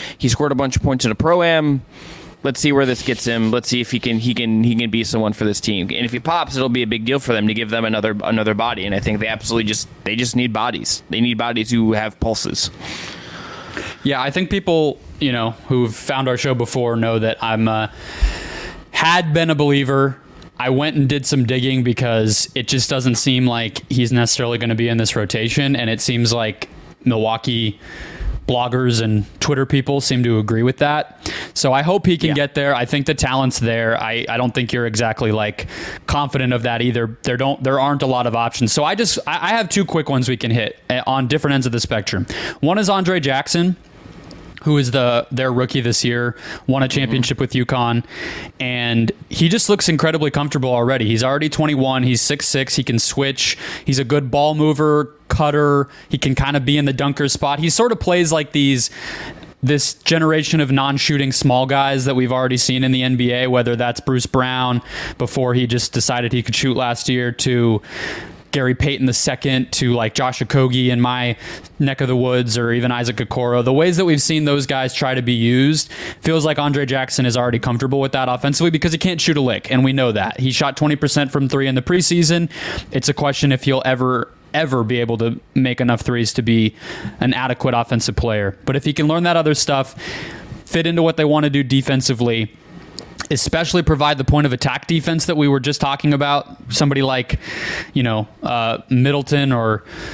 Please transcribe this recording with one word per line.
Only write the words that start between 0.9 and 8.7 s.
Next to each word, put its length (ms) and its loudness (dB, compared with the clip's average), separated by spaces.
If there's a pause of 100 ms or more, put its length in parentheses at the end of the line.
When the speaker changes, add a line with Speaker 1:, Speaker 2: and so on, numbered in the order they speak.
Speaker 1:
in 60 2
a 40 0
pro-am. 680 2 (600)
Let's 180 -2
see 120 4
where 120 4
this 180 0
gets 220 -2
him. 260 0
Let's 180 -2
see 120 0
if 100 -4
he 100 -2
can, 180 -2
he 160 0
can, 300 2
he 100 4
can 160 0
be 140 0
someone 280 0
for 140 -4
this 140 0
team. 300 -2
And 140 -4
if 80 -4
he 60 -6
pops, 380 -4
it'll 120 0
be 140 0
a 40 0
big 200 -4
deal 120 0
for 140 -2
them 160 2
to 60 0
give 160 -4
them 160 -2
another, 360 0
another 300 0
body. 320 -2